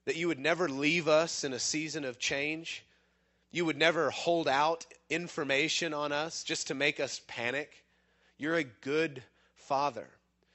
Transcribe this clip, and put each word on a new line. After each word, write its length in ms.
that 120
you 100
would 100
never 320
leave 380
us 360
in 100
a 60
season 460
of 140
change, 640
you 80
would 140
never 340
hold 380
out 360
information 840
on 180
us 320
just 240
to 80
make 240
us 260
panic. 600
You're 180
a 100
good 580
father. 540